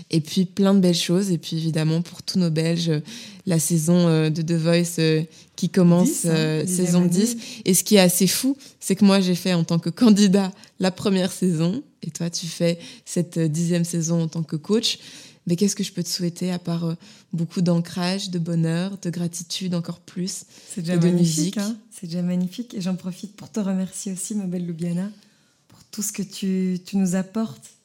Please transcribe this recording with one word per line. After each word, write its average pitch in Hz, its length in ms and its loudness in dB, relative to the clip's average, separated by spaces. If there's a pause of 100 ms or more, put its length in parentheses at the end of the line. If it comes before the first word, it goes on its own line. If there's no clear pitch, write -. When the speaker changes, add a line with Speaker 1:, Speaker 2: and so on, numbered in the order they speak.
(100)
Speaker 1:
Et 160 100 2
puis, 180 240 -2
plein 196 300 2
de 196 60 6
belles 180 140 4
choses. 180 380 0
Et 160 60 2
puis, - 180 -8
évidemment, 160 460 0
pour - 200 -16
tous - 160 -4
nos 175 120 2
Belges, 165 420 0 (540)
la 170 120 2
saison, 170 480 4
euh, 156 240 4
de 160 120 -2
The 160 100 -2
Voice, 170 480 2
euh, 160 220 4 (340)
qui 175 140 -2
commence, 175 380 6
Speaker 2:
Dix, 339 180 -2
hein, 165 80 2
Speaker 1:
euh, 156 280 2
Speaker 2:
dixième 180 240 0
Speaker 1:
saison 175 140 4
Speaker 2:
année. 180 80 4
Speaker 1:
dix. 220 280 2 (280)
Et 190 100 2
ce - 80 2
qui 208 140 4
est 190 40 8
assez 180 280 4
fou, 269 280 0 (220)
c'est - 160 -2
que 196 100 4
moi, 196 160 6
j'ai 180 140 0
fait 180 200 -2
en 165 100 2
tant 170 160 0
que 170 100 -4
candidat 196 640 4 (260)
la 185 140 0
première 190 400 0
saison. 180 500 0 (200)
Et 165 100 -10
toi, 170 180 -6
tu 170 160 -8
fais 170 320 -2 (260)
cette, - 340 -4
euh, 165 100 2
dixième 170 360 0
saison 170 380 -2
en 160 60 -2
tant 165 160 -6
que - 100 -8
coach. 208 440 -2 (500)
Mais 175 80 2
qu'est-ce 196 180 2
que 202 80 -6
je 185 100 -6
peux 180 100 -6
te 170 80 -8
souhaiter 180 420 -4
à 175 80 -4
part, 170 240 -4
euh, 165 100 -4 (380)
beaucoup 165 300 -4
d'ancrage, 180 680 -2
de 180 80 -4
bonheur, 170 640 -2
de 175 80 -4
gratitude 175 640 -6
encore 170 240 -6
plus - 460 -10 (280)
Speaker 2:
C'est 185 100 -8
déjà 175 120 -2
Speaker 1:
et 175 40 2
de 165 80 4
Speaker 2:
magnifique, 175 320 2
Speaker 1:
musique. 180 200 -2
Speaker 2:
hein. 214 180 -4 (140)
C'est - 160 -14
déjà 170 160 -6
magnifique. 180 520 -4
Et 220 80 -8
j'en 185 120 -4
profite 180 400 -10
pour - 160 -20
te - 80 -8
remercier 190 540 -4
aussi, 185 240 -8
ma 202 80 -4
belle 180 220 -4
Ljubljana, 175 440 -4 (560)
pour - 140 -20 (100)
tout 214 120 -8
ce - 100 -6
que 202 100 -8
tu, 185 640 -2
tu 196 120 -4
nous 185 180 0
apportes 214 540 -6 (140)